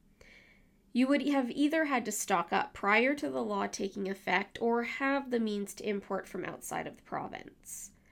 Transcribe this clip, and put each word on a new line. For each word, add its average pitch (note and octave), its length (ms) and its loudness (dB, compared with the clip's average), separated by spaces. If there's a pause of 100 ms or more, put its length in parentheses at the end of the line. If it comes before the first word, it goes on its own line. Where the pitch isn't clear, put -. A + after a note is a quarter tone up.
(920)
You B3+ 160 4
would C#4+ 180 4
have C4+ 240 2
either D4+ 340 2
had C4+ 200 0
to G#3+ 80 -4
stock - 400 0
up - 200 0
prior A3+ 420 4
to C#4+ 140 -4
the C4 140 -2
law G3+ 240 0
taking G3 420 -4
effect G3 520 -2
or A#3 240 2
have C4+ 460 0
the A#3+ 100 2
means G#3 340 -2
to - 140 -6
import G3+ 380 -4
from F#3 180 -6
outside - 420 -6
of - 100 -12
the - 60 -20
province. - 880 -10 (220)